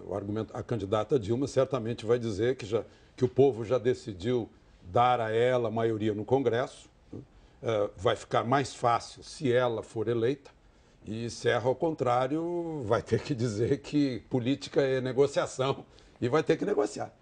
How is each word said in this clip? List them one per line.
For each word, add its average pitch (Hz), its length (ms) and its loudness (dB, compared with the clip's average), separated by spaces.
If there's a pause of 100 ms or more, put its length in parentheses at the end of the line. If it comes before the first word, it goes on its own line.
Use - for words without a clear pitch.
O 90 80 -6
argumento, 104 400 -6
a 127 80 -6
candidata 107 560 0
Dilma 120 280 -2
certamente 123 580 -2
vai 117 120 4
dizer 113 380 0
que 120 100 -12
já, 101 180 -2 (320)
que - 80 -2
o 123 60 4
povo 123 340 4
já 113 140 0
decidiu 117 720 -2 (420)
dar 123 280 4
a 110 120 -2
ela 120 360 2
a 107 40 -2
maioria 110 420 0
no 104 120 -6
Congresso, 127 640 0 (240)
né? 107 60 -12 (420)
Eh, 104 360 0
vai 107 180 2
ficar - 280 0
mais 131 300 0
fácil - 500 0
se - 280 -4
ela 117 320 2
for 107 240 -4
eleita. 120 440 0 (540)
E 113 240 -6
Serra, 117 380 0
ao 127 80 2
contrário, 156 1080 -2
vai 104 160 2
ter 110 200 0
que - 120 -4
dizer 117 460 0
que 143 400 0 (100)
política 139 520 0
é 131 180 2
negociação 135 840 0 (340)
e 120 80 0
vai 147 160 2
ter 160 140 2
que 147 80 -2
negociar, 131 460 -2 (100)